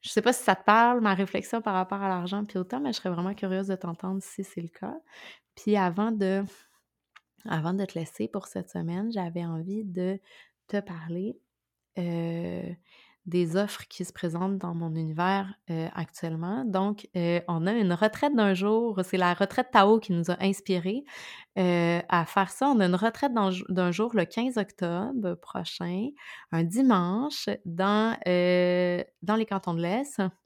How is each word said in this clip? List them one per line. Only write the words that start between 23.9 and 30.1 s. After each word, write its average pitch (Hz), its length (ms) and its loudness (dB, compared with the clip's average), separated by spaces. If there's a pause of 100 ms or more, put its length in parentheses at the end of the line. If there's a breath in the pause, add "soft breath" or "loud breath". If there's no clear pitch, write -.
jour 220 240 -2
le 180 120 4
quinze 240 320 -2
octobre 196 760 -4
prochain, 175 760 -6 (420 loud breath)
un 165 100 0
dimanche, 214 840 2 (160)
dans, 202 520 0 (120)
euh, 180 720 4 (200)
dans 202 120 0
les 220 120 2
cantons 190 280 -2
de 165 80 0
l'Est 214 400 -2 (240)